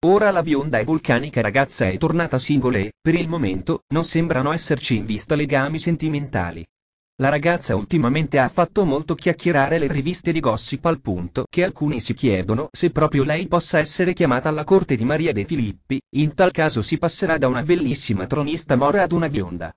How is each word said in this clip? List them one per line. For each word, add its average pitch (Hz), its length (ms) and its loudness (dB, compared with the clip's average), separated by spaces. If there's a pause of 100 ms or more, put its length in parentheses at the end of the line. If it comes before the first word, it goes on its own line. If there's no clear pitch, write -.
Ora 202 260 6
la 180 100 2
bionda 143 380 0
e 107 40 0
vulcanica 139 560 0
ragazza 117 460 0
è 95 120 0
tornata 160 380 0
single 127 440 2
e, 104 200 -4
per 165 140 2
il 170 140 0
momento, 127 640 -2
non 156 120 0
sembrano 160 480 0
esserci 156 460 -2
in 101 80 -2
vista 107 320 -2
legami 143 420 0
sentimentali. 143 880 -4 (540)
La 135 80 2
ragazza 147 480 0
ultimamente 147 640 0
ha - 100 4
fatto 180 380 0
molto 151 280 0
chiacchierare 160 640 0
le 147 100 0
riviste 156 440 -2
di 160 80 0
gossip 135 460 -2
al 165 160 0
punto 90 480 -4
che 175 120 0
alcuni 151 380 -2
si 107 140 -4
chiedono 113 580 0
se 175 200 0
proprio 151 320 2
lei 156 220 -2
possa 170 320 0
essere 175 360 0
chiamata 139 340 2
alla 151 160 -2
corte 185 320 2
di 107 80 -2
Maria 160 260 0
De 104 140 -2
Filippi, 131 560 -4 (140)
in 147 180 2
tal 185 180 4
caso 156 300 0
si 107 160 -2
passerà 160 400 0
da 139 100 2
una 127 160 0
bellissima 151 640 0
tronista 147 480 -2
mora 143 280 2
ad 165 100 0
una 165 160 0
bionda. 87 480 -6